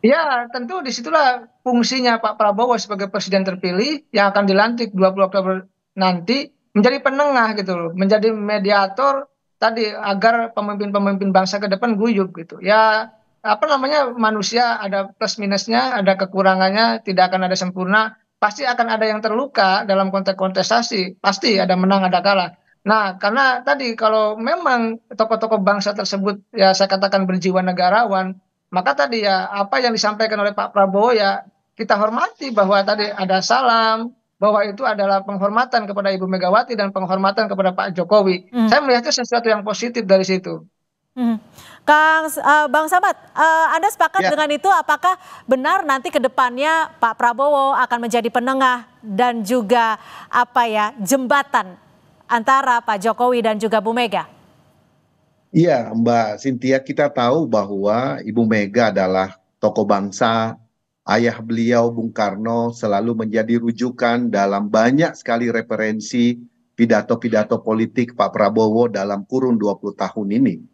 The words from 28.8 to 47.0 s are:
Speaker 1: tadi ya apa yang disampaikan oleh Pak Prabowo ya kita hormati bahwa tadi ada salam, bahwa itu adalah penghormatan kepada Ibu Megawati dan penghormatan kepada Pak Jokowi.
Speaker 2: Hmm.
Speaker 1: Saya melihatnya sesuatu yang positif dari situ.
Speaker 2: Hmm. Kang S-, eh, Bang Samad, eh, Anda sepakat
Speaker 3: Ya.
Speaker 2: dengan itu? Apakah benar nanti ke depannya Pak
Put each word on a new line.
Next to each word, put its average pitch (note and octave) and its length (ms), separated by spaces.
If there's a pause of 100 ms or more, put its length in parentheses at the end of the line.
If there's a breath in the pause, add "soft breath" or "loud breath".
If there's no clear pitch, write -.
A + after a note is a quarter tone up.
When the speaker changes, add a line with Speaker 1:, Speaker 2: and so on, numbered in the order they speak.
Speaker 1:
tadi B3+ 320
ya F#3+ 240
apa G3+ 320
yang A#3+ 160
disampaikan G#3+ 400
oleh G3+ 160
Pak G3+ 240
Prabowo G3+ 400
ya G3 320 (320)
kita A3 160
hormati C4 560
bahwa G3+ 320
tadi G#3 240
ada F#3+ 320
salam, A3+ 720 (240)
bahwa G#3 320
itu G3+ 160
adalah G3 400
penghormatan G#3 640
kepada G3 240
Ibu F#3 160
Megawati F#3+ 480
dan G3+ 160
penghormatan G3 560
kepada F#3+ 240
Pak F#3+ 240
Jokowi. F#3 560
Speaker 2:
Hmm. A#3 160
Speaker 1:
Saya C4+ 160
melihatnya B3+ 320
sesuatu A#3 320
yang G#3+ 160
positif A3+ 400
dari F#3+ 240
situ. F3 400 (480)
Speaker 2:
Hmm. A#3 240 (480 loud breath)
Kang D#4 400
S-, D4+ 140
eh, D4+ 260
Bang D4+ 240
Samad, F#4 240
eh, D#4+ 520 (120)
Anda F#4+ 80
sepakat F#4+ 400
Speaker 3:
Ya. - 80
Speaker 2:
dengan D4+ 160
itu? D4 160
Apakah F4 480 (320 loud breath)
benar D4+ 400
nanti C4+ 240
ke D4 80
depannya C4 800
Pak A3+ 160